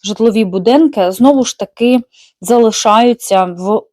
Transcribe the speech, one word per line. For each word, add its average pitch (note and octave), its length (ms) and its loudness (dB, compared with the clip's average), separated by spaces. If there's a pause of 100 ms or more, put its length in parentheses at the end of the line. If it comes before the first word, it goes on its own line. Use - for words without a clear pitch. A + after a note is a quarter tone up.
житлові A3 420 -2
будинки, G3 640 0
знову B3+ 340 2
ж - 140 -12
таки, A#3+ 400 -2 (420)
залишаються A3+ 1040 0
в F#3 480 -4